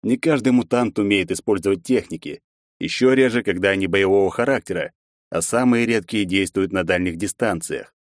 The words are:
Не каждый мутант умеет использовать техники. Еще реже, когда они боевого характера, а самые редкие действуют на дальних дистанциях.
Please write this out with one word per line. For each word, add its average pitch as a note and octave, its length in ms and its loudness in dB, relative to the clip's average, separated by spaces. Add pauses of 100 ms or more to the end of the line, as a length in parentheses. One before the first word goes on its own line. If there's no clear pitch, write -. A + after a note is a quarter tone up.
Не A#2 140 0
каждый C3 360 0
мутант B2 460 0
умеет G2 320 2
использовать F#2+ 540 -2
техники. - 580 -4 (380)
Еще B2 320 0
реже, B2 320 2
когда F#2+ 260 0
они G2 160 0
боевого G2 460 4
характера, G#2 600 -4 (380)
а E2+ 120 -4
самые A#2+ 440 2
редкие A2 380 -2
действуют F#2+ 480 -2
на F#2+ 100 -2
дальних F2+ 340 -2
дистанциях. F2 840 -6